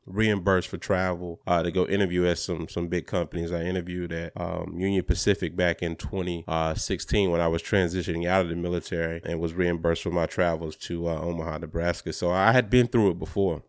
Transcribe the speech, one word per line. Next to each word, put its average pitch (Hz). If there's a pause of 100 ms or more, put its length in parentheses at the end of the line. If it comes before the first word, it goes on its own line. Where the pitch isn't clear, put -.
reimbursed 95
for 92
travel, 90
uh, 87
to 85
go 92
interview 90
at 87
some, 80
some 87
big 85
companies. 85
I 85
interviewed 87
at, 82
um, 85
Union 95
Pacific 87
back 87
in 85
twenty, 87
uh, 80
sixteen 95
when 85
I 85
was 82
transitioning 87
out 92
of 85
the 85
military 85
and 85
was 82
reimbursed 85
for 87
my 82
travels 82
to, 85
uh, 80
Omaha, 82
Nebraska. 82
So 87
I 95
had 123
been 120
through 104
it 85
before. 85